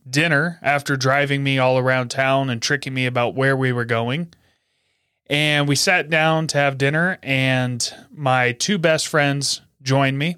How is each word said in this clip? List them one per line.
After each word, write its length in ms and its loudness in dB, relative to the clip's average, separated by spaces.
dinner 520 0
after 360 0
driving 440 0
me 160 0
all 200 2
around 320 0
town 400 0
and 120 -4
tricking 320 -4
me 120 -2
about 300 -2
where 200 2
we 160 0
were 140 -2
going. 480 -2
And 380 2
we 120 2
sat 320 0
down 380 2
to 100 -2
have 200 2
dinner, 460 0
and 720 -2
my 400 0
two 260 -2
best 300 0
friends 540 -2
joined 380 2
me. 180 -2